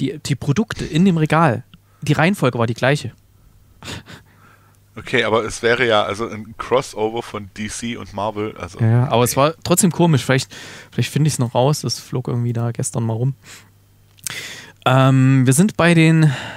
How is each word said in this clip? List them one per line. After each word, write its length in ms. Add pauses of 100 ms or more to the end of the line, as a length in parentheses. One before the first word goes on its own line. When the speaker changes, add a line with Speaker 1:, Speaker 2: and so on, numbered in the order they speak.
Speaker 1:
die, 180
die 160
Produkte 480
in 220
dem 100
Regal. 480 (380)
Die 100
Reihenfolge 480
war 80
die 60
gleiche. 400 (1800)
Speaker 2:
Okay, 260
aber 220
es 160
wäre 260
ja 160
also 240
ein 300
Crossover 640
von 340
D 140
C 280
und 160
Marvel. 440
Also 220
Speaker 1:
Ja, 300
aber 140
es 140
war 160 (100)
trotzdem 280
komisch. 340
Vielleicht, 280 (380)
vielleicht 220
finde 140
ich's 120
noch 140
raus. 280
Das 180
flog 280
irgendwie 260
da 180
gestern 340
mal 80
rum. 220 (1500)
Ähm, 600
wir 80
sind 240
bei 160
den 400 (240)